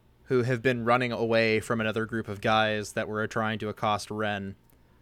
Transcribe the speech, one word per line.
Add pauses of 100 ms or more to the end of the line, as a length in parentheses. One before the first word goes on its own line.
(260)
who
have
been
running
away
from
another
group
of
guys
that
were
trying
to
accost
Ren, (460)